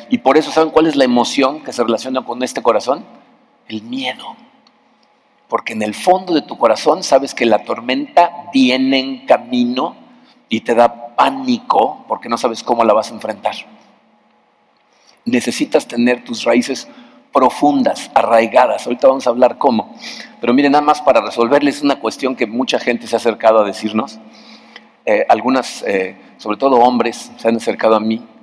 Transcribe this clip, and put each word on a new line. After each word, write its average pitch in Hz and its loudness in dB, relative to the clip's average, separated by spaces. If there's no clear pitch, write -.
Y - 0
por 135 4
eso, 147 0
¿saben 160 2
cuál 156 4
es 156 0
la 139 4
emoción 127 0
que 131 -12
se 120 -2
relaciona 127 -4
con 120 -8
este 127 -6
corazón? 113 0
El 110 -10
miedo. 127 -10
Porque 113 -6
en 110 -6
el 107 -4
fondo 185 0
de 147 2
tu - -14
corazón 151 2
sabes 135 0
que - -2
la 107 2
tormenta 131 -2
viene 131 2
en 131 -10
camino 123 -2
y 110 -4
te 120 0
da - 0
pánico 131 0
porque 110 -8
no 117 -2
sabes 117 -4
cómo 117 0
la 110 4
vas 110 0
a - -18
enfrentar. 107 -8
Necesitas 240 -2
tener 120 0
tus 113 -10
raíces 123 0
profundas, 135 0
arraigadas. 113 2
Ahorita 120 0
vamos 131 2
a - 0
hablar 120 2
cómo. 117 -2
Pero 120 0
miren, 139 4
nada 147 4
más 147 2
para 120 4
resolverles 127 0
una 143 0
cuestión 127 -4
que 120 -2
mucha 120 -2
gente 117 -4
se 113 -4
ha - 2
acercado 113 2
a 104 4
decirnos. 107 -6
Eh, 107 2
algunas, 120 0
eh, 98 -4
sobre 107 -6
todo 135 4
hombres, 120 2
se - -2
han 117 0
acercado 113 0
a 107 2
mí, 110 -4